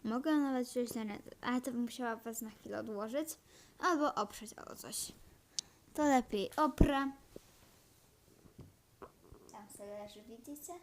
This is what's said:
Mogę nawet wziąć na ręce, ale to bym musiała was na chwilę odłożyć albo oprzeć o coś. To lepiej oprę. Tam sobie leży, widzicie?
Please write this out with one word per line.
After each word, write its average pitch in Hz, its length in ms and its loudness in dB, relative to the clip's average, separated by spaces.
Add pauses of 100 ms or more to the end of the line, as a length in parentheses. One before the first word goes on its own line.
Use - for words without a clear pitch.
Mogę 262 340 2
nawet 262 300 2
wziąć 247 260 -2
na 220 100 -4
ręce, - 260 -8 (120)
ale 247 200 2
to 254 100 -4
bym 240 100 -2
musiała 233 340 -2
was 226 260 -8
na 220 80 -8
chwilę 208 300 -8
odłożyć 220 500 -2 (500)
albo 302 360 4
oprzeć 214 380 -4
o - 220 -12
coś. - 360 -8 (840)
To 302 100 2
lepiej 254 540 4
oprę. 277 540 6 (2500)
Tam 208 180 -16
sobie 202 200 -14
leży, 208 340 -12
widzicie? 240 600 -12